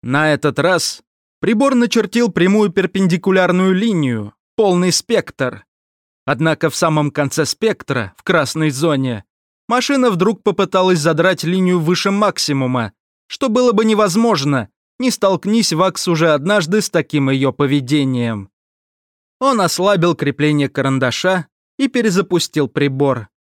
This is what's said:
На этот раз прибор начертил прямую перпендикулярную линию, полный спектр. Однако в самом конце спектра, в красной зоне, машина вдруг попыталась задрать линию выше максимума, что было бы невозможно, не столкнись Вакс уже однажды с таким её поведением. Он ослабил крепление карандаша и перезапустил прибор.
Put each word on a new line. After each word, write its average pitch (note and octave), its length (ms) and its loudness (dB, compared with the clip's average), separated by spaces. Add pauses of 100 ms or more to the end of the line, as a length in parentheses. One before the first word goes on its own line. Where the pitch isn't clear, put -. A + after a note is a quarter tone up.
На D3 320 0
этот C#3+ 260 -2
раз E3+ 440 -2 (380)
прибор B3 340 2
начертил A#3 560 0
прямую G3 400 2
перпендикулярную F#3 1000 2
линию, D3 600 -2 (220)
полный F#3 360 2
спектр. C3 760 -4 (600)
Однако D#3 440 0
в - 60 -6
самом D3+ 360 0
конце D3 340 -2
спектра, B2+ 720 -4
в - 60 -20
красной D#3 460 0
зоне, C3+ 560 -2 (420)
машина B3+ 440 0
вдруг G3 320 0
попыталась F#3 560 0
задрать E3 440 0
линию F3+ 360 0
выше F3 320 0
максимума, C3+ 800 -2 (340)
что - 220 -4
было B3 220 2
бы A3 140 2
невозможно, G3 840 0 (300)
не B3+ 100 0
столкнись G3+ 640 0
Вакс F3+ 340 -2
уже E3 260 2
однажды F3+ 480 0
с - 80 -6
таким D3 400 -2
её C3+ 220 0
поведением. C3 1000 -2 (880)
Он C4 220 0
ослабил F3+ 540 0
крепление C#3+ 540 0
карандаша C3+ 800 -2 (320)
и C4+ 80 0
перезапустил F#3 800 0
прибор. C3+ 640 -2 (160)